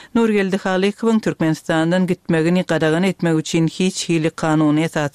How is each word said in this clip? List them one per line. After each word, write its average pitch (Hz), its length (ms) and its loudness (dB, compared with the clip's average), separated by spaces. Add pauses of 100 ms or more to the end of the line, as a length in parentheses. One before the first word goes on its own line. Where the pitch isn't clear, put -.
(160)
Nurgeldi 208 420 0
Halykowyň 202 640 0
Türkmenistandan 165 880 0
gitmegini 170 600 0
gadagan 160 360 0
etmek 175 320 0
üçin 160 320 0
hiç - 420 -4
hili 160 200 0
kanuny 156 540 0
esas 156 320 -4